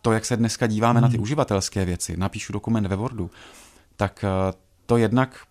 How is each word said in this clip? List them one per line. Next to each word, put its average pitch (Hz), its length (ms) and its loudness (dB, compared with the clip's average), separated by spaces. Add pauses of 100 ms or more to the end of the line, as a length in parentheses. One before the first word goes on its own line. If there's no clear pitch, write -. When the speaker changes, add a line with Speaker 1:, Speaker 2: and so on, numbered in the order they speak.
Speaker 1:
to, 117 100 2
jak 110 140 2
se 120 120 -2
dneska 117 300 0
díváme 117 340 4
na 127 60 6
ty 123 60 4
Speaker 2:
Hmm. 113 100 0
Speaker 1:
uživatelské 104 640 -2
věci, 87 320 -4
napíšu 98 360 -6
dokument 104 340 -2
ve 95 80 -2
Wordu, 98 340 -6 (680)
tak, - 280 -4
a, 95 300 0 (320)
to 120 120 2
jednak 117 420 2 (120)